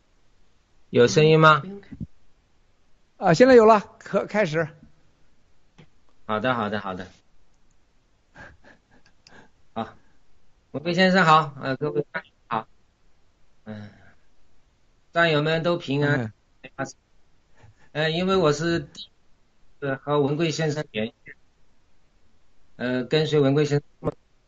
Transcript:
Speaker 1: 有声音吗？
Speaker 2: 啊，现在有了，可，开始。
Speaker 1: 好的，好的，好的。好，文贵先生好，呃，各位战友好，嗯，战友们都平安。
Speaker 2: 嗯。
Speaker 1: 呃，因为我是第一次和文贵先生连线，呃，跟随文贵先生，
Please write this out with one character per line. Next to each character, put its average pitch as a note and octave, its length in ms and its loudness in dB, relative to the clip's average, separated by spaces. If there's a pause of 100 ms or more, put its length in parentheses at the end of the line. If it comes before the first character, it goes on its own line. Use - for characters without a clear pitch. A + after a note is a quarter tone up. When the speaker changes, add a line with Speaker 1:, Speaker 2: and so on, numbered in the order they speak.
(880)
Speaker 1:
有 A#2+ 180 4
声 D3+ 180 4
音 D#3 140 6
吗？ D#3 220 6 (1600)
Speaker 2:
啊， F3+ 160 2
现 A#3+ 140 6
在 C4 80 8
有 A3+ 100 8
了， G#3+ 320 4
可， - 280 -6
开 G#3 200 -2
始。 D#3 240 -4 (1600)
Speaker 1:
好 G#2+ 140 -4
的， B2+ 140 -2
好 A2+ 160 -4
的， G#2 100 -6
好 G2 140 -10
的。 F2+ 140 -14 (2750)
好， A2+ 160 -10 (840)
文 C3+ 120 -10
贵 F3 100 -4
先 F#3 180 2
生 F#3 140 4
好， D#3 340 4
呃， C3+ 160 -6
各 D3 140 -6
位 D3 240 -4
战 D#3+ 100 -8
友 - 80 -20 (140)
好， A2+ 220 -8 (960)
嗯， G#2 260 -18 (1200)
战 E3+ 200 0
友 D3 100 0
们 D#3+ 220 -2
都 F3 140 -2
平 C#3+ 280 -4
安。 C3 260 -2 (440)
Speaker 2:
嗯。 C3+ 120 -10 (1080)
Speaker 1:
呃， D#3 180 -4
因 F3 160 -4
为 F#3+ 80 0
我 D#3+ 180 2
是 E3 280 -4
第 - 200 -20
一 - 80 -20 (720)
次 C3+ 160 -6
和 D3 260 -2
文 C#3+ 160 -2
贵 E3 140 -2
先 D#3 200 -4
生 C3 200 -8
连 G#2+ 160 -6
线， - 280 -20 (1400)
呃， B2 280 -6
跟 D#3 220 -2
随 D3 140 0
文 C#3 160 2
贵 D3+ 100 2
先 C#3+ 160 -2 (180)
生， D#3+ 140 -6 (340)